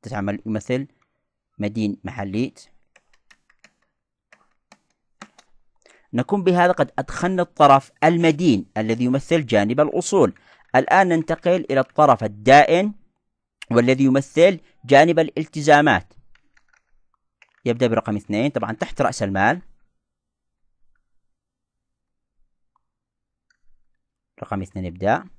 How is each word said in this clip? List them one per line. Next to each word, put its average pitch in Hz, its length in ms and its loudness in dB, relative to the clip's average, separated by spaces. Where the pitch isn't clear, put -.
تسعة 107 200 -10
مل-، 101 240 -8
يمثل 123 420 -8
مدين 104 460 -6
محلي. 101 500 -8
نكون 196 300 -4
بهذا 180 280 2
قد 139 280 -2
أدخلنا 180 420 -4
الطرف 143 500 2
المدين 160 600 2
الذي 113 260 -4
يمثل 139 420 -2
جانب 110 340 0
الأصول. 156 540 0
الآن 180 340 2
ننتقل 165 640 -2
إلى 135 80 0
الطرف 135 440 2
الدائن 135 680 4
والذي 123 320 2
يمثل 156 560 2
جانب 151 340 4
الالتزامات. 147 920 0
يبدأ 120 220 -2
برقم 110 280 -4
اثنين، 107 340 -4
طبعا 113 220 -8
تحت - 300 -8
رأس 117 220 -4
المال. 101 380 -2
رقم 101 180 -12
اثنين 92 240 -14
يبدأ. 90 540 -6